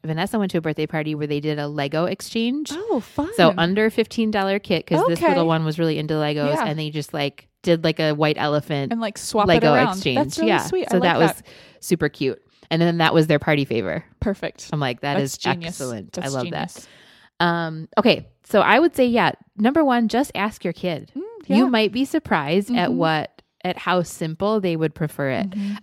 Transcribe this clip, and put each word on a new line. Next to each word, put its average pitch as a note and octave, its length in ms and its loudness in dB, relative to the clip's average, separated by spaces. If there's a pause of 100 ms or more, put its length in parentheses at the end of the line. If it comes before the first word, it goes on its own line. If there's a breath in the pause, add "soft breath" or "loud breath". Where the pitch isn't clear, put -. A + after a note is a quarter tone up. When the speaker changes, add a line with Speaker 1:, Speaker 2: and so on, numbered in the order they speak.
Speaker 1:
Vanessa E3 340 -2
went G3 140 0
to F3+ 60 0
a E3 40 -2
birthday D#3 260 -2
party D3+ 280 -4
where D3 100 -4
they D3 140 -2
did D3+ 180 -2
a D3 100 -4
Lego D3 380 -2
exchange. A#3+ 680 -4
Speaker 2:
Oh, F#4 260 -2
fun. - 380 -6
Speaker 1:
So E3+ 200 6
under G3 320 0
fifteen A3 400 -2
dollar G3 300 0
kit, F#3 260 -2
'cause D4+ 220 2
this C5 120 0
Speaker 2:
Okay. E4+ 100 2
Speaker 1:
little C4+ 180 2
one D#3+ 160 2
was D#3 160 -2
really D#3+ 180 0
into D3+ 180 -4
Legos, D3 380 0
Speaker 2:
Yeah. A#3 120 0
Speaker 1:
and D#3 120 -4
they D3+ 140 -6
just, D3+ 220 -8
like, C#3+ 340 -6 (160)
did, E3 200 2
like, D#3+ 160 0
a D#3 140 2
white D3+ 240 2
elephant D3 540 -2
Speaker 2:
And, A#3 100 -4
like, G#3+ 160 -6
swap - 280 0
it F#3+ 40 4
Speaker 1:
Lego D#3+ 240 6
Speaker 2:
around. - 240 4
Speaker 1:
exchange. D3 200 -2
Speaker 2:
That's C#4+ 200 -2
really D#4+ 120 0
Speaker 1:
Yeah. E3+ 160 4
Speaker 2:
sweet. F#4 220 -2
I - 40 -6
Speaker 1:
So G3 60 4
Speaker 2:
like F3 60 2
Speaker 1:
that E3+ 160 2
was E3 140 4
Speaker 2:
that. - 120 -20 (340 loud breath)
Speaker 1:
super D#3+ 300 0
cute. C3+ 320 -4 (280 soft breath)
And E3 120 2
then E3+ 160 2
that E3 160 4
was D#3 140 6
their D3+ 120 4
party D3 260 2
favor. G2+ 380 -4 (160)
Speaker 2:
Perfect. - 540 -6
Speaker 1:
I'm D3+ 60 -2
like, B2+ 220 -2
"That C#3+ 140 -2
Speaker 2:
That's C#3 180 -2
Speaker 1:
is - 40 -10
Speaker 2:
genius. E3+ 320 -4 (100)
Speaker 1:
excellent. A#2 340 -8
Speaker 2:
That's E3 140 -6
Speaker 1:
I C3+ 80 -4
love B2+ 100 -2
Speaker 2:
genius. D3+ 280 -6 (680 loud breath)
Speaker 1:
that." E3+ 60 2
Um, E3 420 -2 (100)
okay. G#3 300 4 (160)
So - 180 2
I A3 180 6
would E4 160 2
say, B3+ 100 4
yeah, A3+ 260 4 (260)
number C4+ 260 4
one, A#3+ 240 2
just B3 280 -2
ask G#3 280 -4
your F3 100 -2
kid. E3+ 420 -6
Speaker 2:
Mm, C#4 60 -8 (260)
Speaker 1:
You G#3+ 160 4
Speaker 2:
yeah. C4 60 2
Speaker 1:
might A3 220 2
be B3 140 -2
surprised F#3 680 0
at F3+ 180 0
Speaker 2:
Mm-hmm. - 80 -2
Speaker 1:
what, D#3+ 440 -2 (220)
at F3+ 160 -4
how F3+ 240 0
simple F#3+ 560 -4
they F3+ 160 0
would D#3+ 200 -2
prefer D3 360 -4
it. F#3 180 -2
Speaker 2:
Mm-hmm. G3+ 340 -4